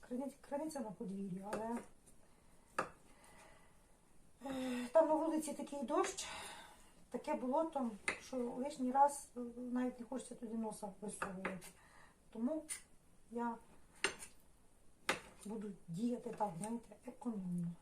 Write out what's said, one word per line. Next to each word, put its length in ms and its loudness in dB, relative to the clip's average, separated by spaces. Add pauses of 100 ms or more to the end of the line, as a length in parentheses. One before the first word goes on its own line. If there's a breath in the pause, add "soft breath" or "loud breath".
крані-, 400 -4
криниця 400 -2
на 100 -4
подвір'ї, 600 -4
але, 240 -2 (2750 loud breath)
е, 460 0
там 160 10
на 60 8
вулиці 380 2
такий 300 -4
дощ, 440 2 (840 loud breath)
таке 240 0
болото, 560 2 (300)
що 160 -6
лишній 560 0
раз, 440 8
е, 40 -6 (160)
навіть 440 0
не 60 -8
хочеться 280 -4
туди 200 -6
носа 460 -2
висовувати. 640 -6 (680 loud breath)
Тому 300 2 (680)
я 260 0 (1900)
буду 280 -6 (160)
діяти 420 -2
так, 280 0
знаєте, 380 -6 (100)
економно. 760 -2